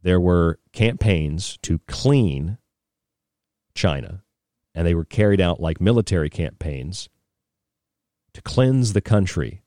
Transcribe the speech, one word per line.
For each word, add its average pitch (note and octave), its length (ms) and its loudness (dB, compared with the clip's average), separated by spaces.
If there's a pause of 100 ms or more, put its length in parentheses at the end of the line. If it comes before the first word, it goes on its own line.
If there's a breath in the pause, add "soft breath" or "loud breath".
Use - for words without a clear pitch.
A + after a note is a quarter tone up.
There F2+ 180 2
were F2 400 2 (140)
campaigns F2+ 880 0
to - 160 -2
clean G#2 760 0 (1160)
China, D2 500 -4 (500)
and E2+ 120 -2
they E2+ 100 2
were E2 100 -2
carried G#2 360 2
out F2 200 0
like D#2+ 200 -4
military F#2+ 480 2
campaigns D2+ 800 -8 (1200)
to - 80 -20
cleanse B2+ 520 2
the G2+ 80 2
country. F2+ 640 -2